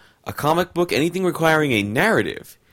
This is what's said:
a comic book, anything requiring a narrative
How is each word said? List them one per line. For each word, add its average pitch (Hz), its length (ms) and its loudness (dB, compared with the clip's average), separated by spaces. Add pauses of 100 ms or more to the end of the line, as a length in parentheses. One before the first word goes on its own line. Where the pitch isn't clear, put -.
(260)
a - 80 -10
comic 165 400 0
book, 175 180 0
anything 175 320 0
requiring 156 480 2
a 107 120 2
narrative 120 760 -2 (160)